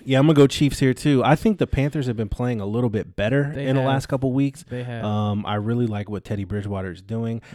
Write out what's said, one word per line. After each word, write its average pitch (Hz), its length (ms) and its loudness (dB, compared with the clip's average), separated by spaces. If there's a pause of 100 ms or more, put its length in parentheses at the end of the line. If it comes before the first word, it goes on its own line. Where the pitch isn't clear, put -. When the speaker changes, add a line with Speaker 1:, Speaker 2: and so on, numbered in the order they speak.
Speaker 1:
Yeah, 131 140 4
I'm 139 60 6
gonna 160 100 6
go 139 120 10
Chiefs - 320 0
here 131 140 2
too. 135 300 2
I 139 140 4
think 220 220 0
the 127 80 0
Panthers 139 400 -2
have 110 100 -2
been 110 100 -2
playing 123 320 -4
a 98 60 -6
little 117 240 0
bit 101 260 -4
better 139 400 0
Speaker 2:
They 135 120 -6
Speaker 1:
in 135 100 2
the 131 40 2
Speaker 2:
have. 131 80 0
Speaker 1:
last 135 180 0
couple 135 260 -2
weeks. 139 340 0
Speaker 2:
They 123 160 -8
have. 117 220 -8
Speaker 1:
Um, 104 400 -2
I 104 100 -2
really 117 320 0
like 107 220 -6
what 101 160 -8
Teddy 101 180 -4
Bridgewater 98 480 -6
is 92 100 -14
doing. 113 380 -6 (160)